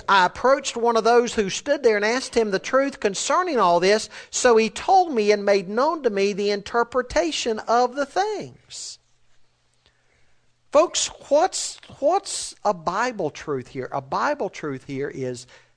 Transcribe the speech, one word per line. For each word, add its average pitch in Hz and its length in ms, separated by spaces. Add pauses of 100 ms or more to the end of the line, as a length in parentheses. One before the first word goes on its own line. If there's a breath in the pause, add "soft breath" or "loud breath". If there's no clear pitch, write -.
"I 202 180
approached 277 500
one 233 200
of 220 60
those 233 320
who 196 160
stood 285 320
there 226 140
and 202 80
asked 240 320
him 220 160
the 185 80
truth 269 400
concerning 285 580
all 175 220
this. 202 280 (220 loud breath)
So 240 260
he 220 140
told 370 420
me 208 200
and 202 120
made 202 240
known 277 360
to 240 60
me 202 240
the 202 180
interpretation 240 1080
of 240 380
the 277 100
things." - 960 (1700)
Folks, 320 340 (240)
what's, - 500 (200)
what's - 640
a 208 120
Bible 185 560
truth 135 380
here? 127 240
A 139 100
Bible 214 480
truth 135 340
here 139 240
is 127 380 (300 soft breath)